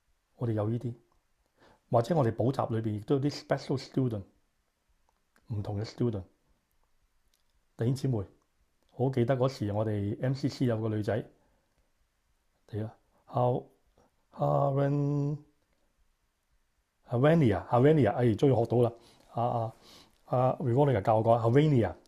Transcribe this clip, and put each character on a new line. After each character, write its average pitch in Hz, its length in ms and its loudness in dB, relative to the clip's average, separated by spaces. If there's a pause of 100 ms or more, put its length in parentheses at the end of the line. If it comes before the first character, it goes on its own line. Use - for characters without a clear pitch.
(360)
我 - 100 -6
哋 117 60 -2
有 107 160 -2
呢 117 100 -2
啲， 117 160 -8 (960)
或 117 120 4
者 175 160 -4
我 139 80 4
哋 113 80 0
補 127 180 0
習 117 260 -2
裏 110 40 -2
邊 107 140 -4
亦 104 40 -8
都 143 160 0
有 135 60 0
啲 143 240 -4
special 143 320 -4
student， 120 460 -4 (1300)
唔 104 60 -6
同 101 180 -8
嘅 110 60 -6
student。 107 400 -4 (1500)
弟 113 80 -4
兄 131 100 0
姊 135 140 -6
妹， 107 160 -2 (640)
我 123 140 -2
好 135 80 0
記 120 100 0
得 131 140 0
嗰 127 100 2
時 104 240 -4
我 107 140 -2
哋 104 360 -4
M 131 120 -2
C 135 160 -4
C - 160 -2
有 113 160 -2
個 110 80 -4
女 107 120 -4
仔， 104 240 -4 (1400)
嚟 107 160 -8
啦， 110 100 -10 (340)
How-，Haren-，Harania，Harania， 143 - -2
哎， 123 140 0 (100)
終 139 140 4
於 131 40 4
學 117 120 2
到 117 140 0
啦。 117 120 2 (400)
啊， 117 140 -4
啊， 117 280 -4 (520)
啊， 127 340 0
Veronica 127 420 2
教 110 180 2
我 110 40 0
講， 113 160 4
Harania， 123 560 2 (120)